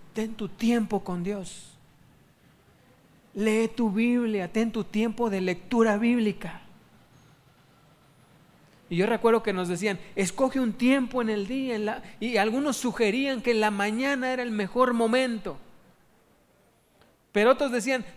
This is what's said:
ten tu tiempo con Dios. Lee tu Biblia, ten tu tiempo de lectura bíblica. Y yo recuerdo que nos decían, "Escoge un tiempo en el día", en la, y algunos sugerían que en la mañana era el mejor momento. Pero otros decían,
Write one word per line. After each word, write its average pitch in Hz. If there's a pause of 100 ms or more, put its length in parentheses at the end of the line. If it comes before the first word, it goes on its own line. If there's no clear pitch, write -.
(120)
ten 220
tu 202
tiempo 226
con 175
Dios. 196 (1600)
Lee 220
tu 220
Biblia, 220
ten 226
tu 214
tiempo 226
de 196
lectura 208
bíblica. 220 (2250)
Y 175
yo 180
recuerdo 226
que 208
nos 185
decían, 180 (160)
"Escoge 262
un 233
tiempo 254
en 220
el 214
día", 254
en 214
la, - (180)
y 226
algunos 233
sugerían 240
que 240
en 220
la 214
mañana 247
era 254
el 240
mejor 233
momento. 226 (1700)
Pero 214
otros 277
decían, 247 (140)